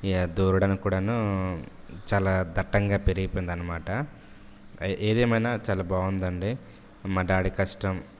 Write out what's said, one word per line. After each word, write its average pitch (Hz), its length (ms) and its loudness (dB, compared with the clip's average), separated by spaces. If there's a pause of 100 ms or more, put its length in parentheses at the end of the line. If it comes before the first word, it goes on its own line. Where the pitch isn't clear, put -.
ఇక 92 220 2
దూరడానికి 95 580 4
కూడాను 98 300 0 (1000)
చాలా 92 440 2
దట్టంగా 101 400 2
పెరిగిపోయిందనమాట. 90 1080 -2 (760)
ఏ-, 95 160 0
ఏదేమైనా 113 600 2 (100)
చాలా 95 140 0
బాగుందండి. 92 760 -2 (480)
మా 95 160 0
డాడీ 92 280 2
కష్టం 95 540 -2 (160)